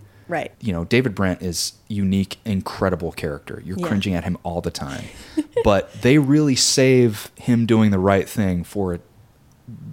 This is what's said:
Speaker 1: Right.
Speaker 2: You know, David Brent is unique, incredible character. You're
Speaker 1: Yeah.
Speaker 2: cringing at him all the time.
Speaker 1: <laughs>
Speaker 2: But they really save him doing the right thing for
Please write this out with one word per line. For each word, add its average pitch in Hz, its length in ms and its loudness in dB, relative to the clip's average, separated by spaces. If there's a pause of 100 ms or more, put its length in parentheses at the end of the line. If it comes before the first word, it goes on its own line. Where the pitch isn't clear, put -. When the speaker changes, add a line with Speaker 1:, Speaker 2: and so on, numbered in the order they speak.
(300)
Speaker 1:
Right. 160 320 -8
Speaker 2:
You 110 100 -4
know, 85 140 -4
David 131 280 2
Brent 95 280 -2
is 87 320 -6 (160)
unique, 98 560 -2
incredible 92 680 -4
character. - 540 -10
You're 92 140 -8
Speaker 1:
Yeah. 175 80 -4
Speaker 2:
cringing 101 280 -2
at 85 80 -4
him 90 200 -4
all 87 180 -6
the - 100 -6
time. 135 320 -10 (320)
Speaker 1:
<laughs> 302 80 -2 (220)
Speaker 2:
But 190 360 2
they 139 180 6
really 143 360 2
save 127 840 2
him 117 280 2
doing 110 260 4
the 95 80 2
right 98 300 2
thing 92 360 -2
for 92 340 -4 (920)